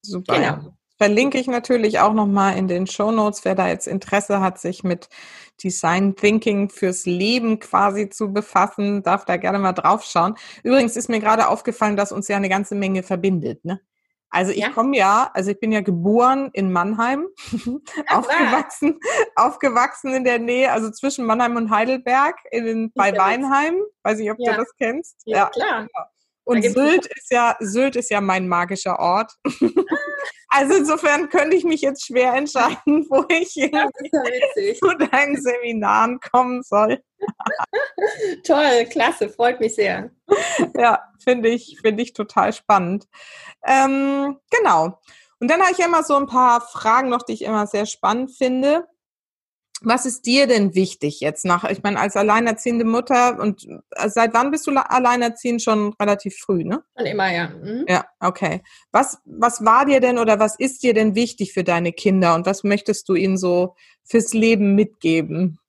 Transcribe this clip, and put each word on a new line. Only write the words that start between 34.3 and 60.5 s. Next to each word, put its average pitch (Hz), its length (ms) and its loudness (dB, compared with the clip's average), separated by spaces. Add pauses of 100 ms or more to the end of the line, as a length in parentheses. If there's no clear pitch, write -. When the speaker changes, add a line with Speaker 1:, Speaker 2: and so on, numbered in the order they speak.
Speaker 1:
zu 381 80 4 (220)
deinen 285 300 2
Seminaren 233 800 0
kommen 247 420 0
soll. 214 400 0 (160)
<laughs> - 540 -6 (720)
Speaker 2:
Toll, 269 460 4
klasse, 247 380 0
freut 247 320 0
mich 226 140 -2
sehr. 196 360 -2 (680)
Speaker 1:
Ja, 240 240 4 (220)
finde 240 260 2
ich, 233 320 -4
finde 220 220 0
ich 240 100 -6
total 208 400 0
spannend. 190 540 0 (600)
Ähm, 277 720 0 (120)
genau. 185 480 2 (420)
Und 240 100 0
dann 339 100 4
habe 370 120 4
ich 359 120 0
immer 339 180 2
so 294 140 0
ein 277 100 0
paar 240 340 4
Fragen 240 480 0
noch, 240 140 -2
die 233 100 -8
ich 220 100 -8
immer 214 240 -2
sehr 208 200 -2
spannend 240 500 -2
finde. 269 500 0 (960)
Was 247 220 2
ist 240 200 -6
dir 269 200 4
denn 196 300 2
wichtig 180 420 -2
jetzt - 260 -4
nach, 180 240 0
ich 196 140 -4
meine, 202 160 0
als 202 160 -2
alleinerziehende 226 680 0
Mutter 247 560 0
und, - 260 -4 (240)
äh, - 180 -4
seit 226 240 2
wann 254 200 2
bist 302 160 -4
du - 20 -2
la-, 269 120 0
alleinerziehend? 240 760 0
Schon 214 340 0
relativ 202 440 -2
früh, 180 240 -2
ne? 196 220 -6 (120)
Speaker 2:
Schon 240 100 -4
immer, 190 260 -2
ja. 170 160 -2
Mhm. 208 400 -8
Speaker 1:
Ja, 180 160 2 (160)
okay. 180 420 -4 (300)
Was, - 320 2
was 233 400 -2
war 233 200 6
dir 269 160 4
denn 247 180 2
oder 220 200 2
was 214 180 2